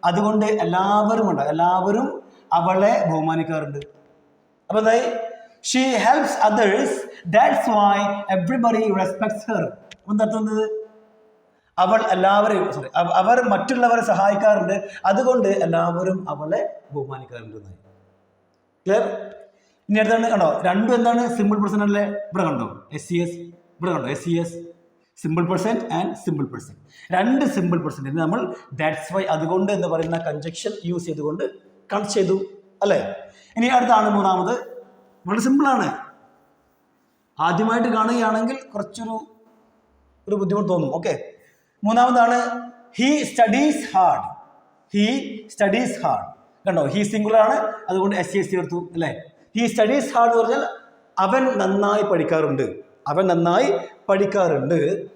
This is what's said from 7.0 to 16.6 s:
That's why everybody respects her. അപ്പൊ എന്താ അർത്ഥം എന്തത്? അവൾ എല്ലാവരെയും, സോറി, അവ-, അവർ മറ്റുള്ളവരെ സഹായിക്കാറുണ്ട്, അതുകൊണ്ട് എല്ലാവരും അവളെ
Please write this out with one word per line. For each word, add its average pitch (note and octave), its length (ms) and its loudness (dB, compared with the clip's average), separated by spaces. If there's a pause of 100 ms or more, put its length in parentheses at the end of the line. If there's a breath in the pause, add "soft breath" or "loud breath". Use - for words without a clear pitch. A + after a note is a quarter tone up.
That's - 300 4 (100)
why G3+ 220 4 (400)
everybody A3+ 460 0 (160)
respects F#3+ 500 -4
her. G3+ 140 -2 (340)
അപ്പൊ - 160 -8
എന്താ G#3+ 140 2
അർത്ഥം A3 160 -2
എന്തത്? G#3+ 220 -2 (1160)
അവൾ G#3 160 4 (160)
എല്ലാവരെയും, G3 480 2 (120)
സോറി, C#3+ 140 -10 (120)
അവ-, F3 120 0 (100)
അവർ A#3 140 6 (140)
മറ്റുള്ളവരെ A#3 600 2
സഹായിക്കാറുണ്ട്, G3+ 680 2 (340 loud breath)
അതുകൊണ്ട് B3 380 4 (160)
എല്ലാവരും F3 520 0 (160)
അവളെ D#3 280 -4 (320)